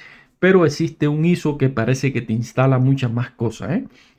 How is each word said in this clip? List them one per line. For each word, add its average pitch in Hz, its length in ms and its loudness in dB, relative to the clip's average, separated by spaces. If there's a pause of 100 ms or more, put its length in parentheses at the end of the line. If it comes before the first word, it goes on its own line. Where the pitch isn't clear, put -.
(380)
pero 185 280 4
existe 156 420 -2
un 151 160 0
iso 170 340 0
que 135 100 2
parece 127 440 -2
que 120 100 -4
te 110 100 -6
instala 127 460 0
muchas 131 340 0
más 120 180 -6
cosas, 113 420 -6
¿eh? 269 160 -4 (300)